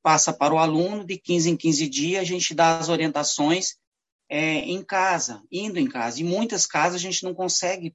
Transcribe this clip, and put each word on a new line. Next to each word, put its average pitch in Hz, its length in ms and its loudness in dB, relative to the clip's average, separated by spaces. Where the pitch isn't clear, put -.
passa 156 280 4
para 151 240 2
o 160 40 4
aluno, 170 480 0
de 185 120 -8
quinze 170 300 0
em 165 80 2
quinze 156 320 0
dias, 156 320 0
a 185 40 -2
gente 175 300 -2
dá 165 240 4
as 170 120 -4
orientações, 160 840 0
é, 151 300 0
em 175 240 -4
casa, 180 680 -2
indo 196 280 -4
em 139 80 2
casa. 120 340 -4
Em 165 40 -2
muitas 202 420 0
casas 175 300 0
a 175 60 -4
gente 185 200 -4
não 185 120 -6
consegue 180 600 -2